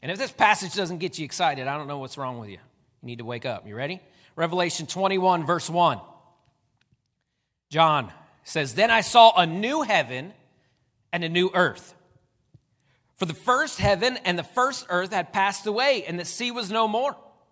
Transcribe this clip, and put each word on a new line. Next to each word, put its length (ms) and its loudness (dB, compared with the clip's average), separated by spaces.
And 100 -10
if 80 -8
this 140 -6
passage 420 0
doesn't 240 -4
get 200 -6
you 60 -6
excited, 440 -2
I 80 -4
don't 100 -8
know 120 -8
what's 200 -12
wrong 200 -8
with 100 -14
you. 80 -16
You 500 -20
need 120 -12
to 60 -12
wake 220 -8
up. 200 -8
You 100 -14
ready? 240 -8
Revelation 500 -2
twenty-one, 580 0
verse 260 -2
one. 300 2
John 420 2
says, 320 -4
"Then 160 4
I 120 4
saw 340 10
a 100 4
new 360 -2
heaven 520 -2
and 100 -4
a 60 -4
new 260 2
earth. 400 0
For 120 -4
the 80 -8
first 440 0
heaven 460 2
and 140 0
the 40 -6
first 460 -2
earth 240 -2
had 200 -4
passed 340 0
away, 400 0
and 120 -6
the 60 -8
sea 260 -4
was 200 -8
no 180 2
more. 280 -2